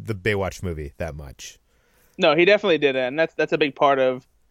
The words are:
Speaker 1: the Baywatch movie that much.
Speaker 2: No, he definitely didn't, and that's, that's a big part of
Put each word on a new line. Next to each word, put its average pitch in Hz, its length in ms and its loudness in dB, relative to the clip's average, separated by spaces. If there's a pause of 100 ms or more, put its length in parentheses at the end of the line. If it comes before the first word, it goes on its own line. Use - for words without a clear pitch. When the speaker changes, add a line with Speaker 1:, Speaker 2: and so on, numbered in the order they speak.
Speaker 1:
the 107 120 -8
Baywatch 98 480 -4
movie 78 340 -8
that 80 180 -8
much. 69 440 -18 (600)
Speaker 2:
No, 156 160 4
he 175 100 4
definitely 196 340 4
didn't, 135 260 0
and 131 140 -6
that's, 160 160 -2
that's 156 180 0
a 160 60 -2
big 147 180 -2
part 139 240 2
of 131 260 0 (240)